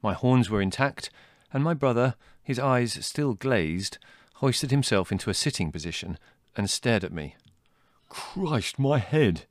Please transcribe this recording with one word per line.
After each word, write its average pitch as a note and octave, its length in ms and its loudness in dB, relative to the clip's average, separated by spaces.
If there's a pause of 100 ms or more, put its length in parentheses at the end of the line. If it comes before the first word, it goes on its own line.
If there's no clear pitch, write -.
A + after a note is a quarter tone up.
My G#2+ 120 0
horns B2 360 4
were G#2+ 120 0
intact, G2 480 -2 (420)
and C3+ 120 -2
my D#3+ 100 0
brother, B2+ 420 2 (280)
his B2+ 160 -4
eyes B2 460 0
still C#3+ 280 -2
glazed, F#2+ 640 -2 (380)
hoisted C3+ 360 0
himself B2+ 400 2
into G2 180 -2
a G#2 40 0
sitting F2+ 380 -2
position E2 460 -8 (380)
and G2+ 140 -2
stared A2+ 340 0
at F#2 80 -6
me. D2+ 240 -8 (760)
Christ, - 680 -4
my C#3 220 4
head! A#2 520 2